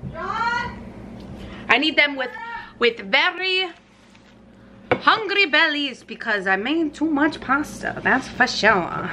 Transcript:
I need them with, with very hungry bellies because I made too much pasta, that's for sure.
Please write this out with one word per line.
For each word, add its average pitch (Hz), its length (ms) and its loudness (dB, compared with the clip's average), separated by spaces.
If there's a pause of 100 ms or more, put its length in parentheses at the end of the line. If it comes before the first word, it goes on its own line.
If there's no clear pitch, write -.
(140)
I - 1600 -4
need 302 180 0
them 294 200 2
with, 254 160 -6 (480)
with 233 200 4
very 359 680 0 (1200)
hungry 403 540 4
bellies 294 580 2
because 208 440 -4
I 190 80 4
made 294 380 0
too 302 160 -2
much 302 320 2
pasta, - 600 -2
that's 240 240 2
for 247 200 2
sure. 196 640 2